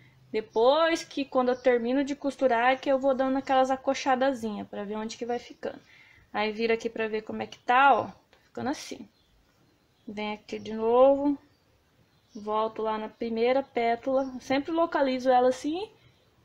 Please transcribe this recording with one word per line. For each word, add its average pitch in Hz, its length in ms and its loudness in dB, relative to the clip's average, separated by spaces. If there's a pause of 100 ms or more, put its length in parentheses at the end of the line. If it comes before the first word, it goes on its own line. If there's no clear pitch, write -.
(320)
Depois 269 720 2
que, - 200 -6
quando 254 260 0
eu 247 60 0
termino 247 460 2
de 269 140 -6
costurar, 254 560 2
é 262 40 0
que 262 120 -6
eu 269 100 2
vou 269 160 0
dando 262 220 0
aquelas 262 340 2
acochadazinhas 262 960 -2
pra 208 160 -10
ver 202 140 -8
onde 220 200 -8
que 233 100 -10
vai 240 120 -4
ficando. - 420 -14 (520)
Aí 214 200 -2
vira 226 220 0
aqui 226 140 -4
pra 220 180 -6
ver 214 160 -6
como 220 200 -10
é 214 40 -10
que - 120 -18
tá, 262 360 4
ó. 214 120 2
Tá - 380 -20
ficando 233 260 -8
assim. - 380 -12 (1000)
Vem 208 240 -8
aqui 208 260 -12
de 208 140 -12
novo. 262 640 4 (1000)
Volto 214 460 -4
lá 220 160 -2
na 214 140 -8
primeira 233 520 0
pétala. 254 800 -2
Sempre 277 320 -2
localizo 285 560 0
ela 247 220 6
assim. 320 400 -4 (540)